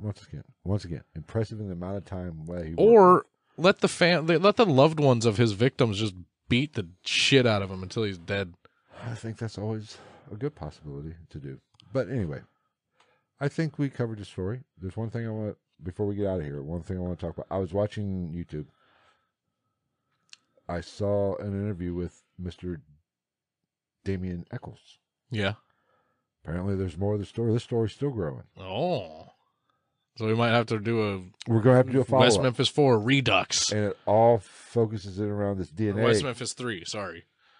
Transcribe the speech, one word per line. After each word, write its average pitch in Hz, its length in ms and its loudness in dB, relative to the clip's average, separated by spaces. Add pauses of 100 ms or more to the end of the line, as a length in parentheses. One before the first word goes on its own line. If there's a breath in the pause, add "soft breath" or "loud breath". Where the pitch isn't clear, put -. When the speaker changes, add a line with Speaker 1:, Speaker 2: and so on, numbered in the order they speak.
Speaker 1:
once 104 240 -8
again, - 180 -14 (200)
once 98 200 -2
again, 82 200 -10 (100)
impressive 107 460 -6
in 104 80 -8
the 92 60 -8
amount 92 220 -8
of 95 80 -10
time 156 400 -10
where 175 200 -10
he 80 120 -10
Speaker 2:
Or 196 380 10
Speaker 1:
worked. - 160 2 (260)
Speaker 2:
let 180 240 4
the 202 80 2
fam-, 165 380 2
let 175 300 4
the 233 100 6
loved 156 340 6
ones 123 240 4
of 110 140 4
his 113 140 4
victims 113 480 0
just 104 140 -2 (340)
beat 131 260 0
the 87 140 -6 (160)
shit - 420 4
out 107 160 2
of 95 80 -6
him 92 140 -10
until 110 180 -6
he's 98 160 -4
dead. 92 360 -6 (520)
Speaker 1:
I 117 80 -8
think 110 240 -12
that's 110 200 -8
always 107 380 -8 (340 loud breath)
a 101 40 -14
good 135 220 -8
possibility 76 580 -14 (160)
to - 80 -16
do. 67 220 -14 (320)
But 117 180 -4
anyway, 85 300 -6 (1000)
I 143 80 -4
think 160 300 -6
we 143 100 -2
covered 113 300 -6
the 98 60 -12
story. 98 360 -8 (200)
There's 90 160 -10
one 110 140 -6
thing 117 160 -8
I 113 40 -6
want, 107 260 -8 (260)
before 101 240 -4
we 101 100 -2
get 101 100 -2
out 92 140 -2
of 76 40 -6
here, 71 180 -8
one 82 200 -8
thing 92 160 -8
I - 20 -6
wanna 90 160 -6
talk 82 160 -8
about. - 180 -12
I 90 80 -4
was 90 140 -4
watching 98 600 -4
YouTube. 80 340 -10 (2000)
I 87 120 -6
saw 101 560 -2
an 104 160 -8
interview 98 420 -6
with 87 280 -8 (160)
Mister 90 420 -8 (1200)
Damien 90 460 -6
Eccles. - 480 -16 (320)
Speaker 2:
Yeah. 104 240 -2 (880)
Speaker 1:
Apparently 90 340 -4
there's 92 200 -4
more 101 180 -2
of 104 60 -4
the 95 60 -8
story. 117 260 -2
This 117 120 0
story's 113 280 -2
still 143 180 -6
growing. 78 340 -6 (140)
Speaker 2:
Oh. 95 720 -6 (880)
So 113 100 -6
we 110 80 0
might 117 160 2
have 117 160 2
to 113 120 -2
do 113 240 0
a 95 480 -6
Speaker 1:
We're 113 100 4
gonna 127 160 8
have 127 100 6
to 127 60 -6
do 135 60 2
a - 20 6
Speaker 2:
West 120 80 0
Speaker 1:
follow-up. 120 340 6
Speaker 2:
Memphis 127 260 0
Four 131 300 4
redux. 113 720 0
Speaker 1:
And 104 140 0
it 95 200 -4
all 113 320 6
focuses 104 800 -4
in 107 80 -2
around 101 320 -2
this 87 120 -6
D 107 180 -2
N 98 100 -2
A. 110 40 0
Speaker 2:
Or - 20 2
West 117 180 2
Memphis 123 320 -8
Three, 110 300 -8
sorry. 90 400 -12 (360 soft breath)